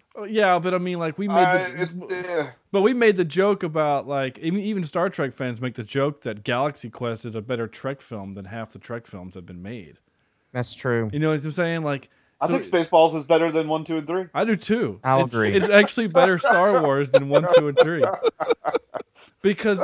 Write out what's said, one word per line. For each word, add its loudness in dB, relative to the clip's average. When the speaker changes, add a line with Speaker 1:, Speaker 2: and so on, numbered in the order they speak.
Speaker 1:
Oh, -12
yeah, 2
but -2
I 0
mean, -4
like, -4
we -4
made -2
Speaker 2:
Uh, 4
Speaker 1:
the, -8
Speaker 2:
it's, -8
uh, -4
Speaker 1:
but 2
we 4
made 2
the 2
joke 0
about, -2
like, -4
even, -2
even -4
Star -2
Trek -4
fans -8
make -6
the -10
joke -4
that -10
Galaxy -4
Quest -8
is -10
a -8
better -6
Trek -10
film -12
than -14
half -14
the -20
Trek -12
films -16
have -16
been -16
made. -16
Speaker 3:
That's -6
true. -2
Speaker 1:
You -4
know 0
what -2
I'm -8
saying? -4
Like, -6
Speaker 2:
I 2
Speaker 1:
so -2
Speaker 2:
think -6
Spaceballs 4
is -4
better 4
than 0
one, -2
two, -6
and -6
three. -4
Speaker 1:
I 0
do 0
too. -2
Speaker 3:
I'll 4
Speaker 1:
It's, -6
Speaker 3:
agree. 2
Speaker 1:
it's 2
actually 4
better 4
Star 4
Wars 2
than 4
one, 4
two, 4
and 0
three. 2
Because, 0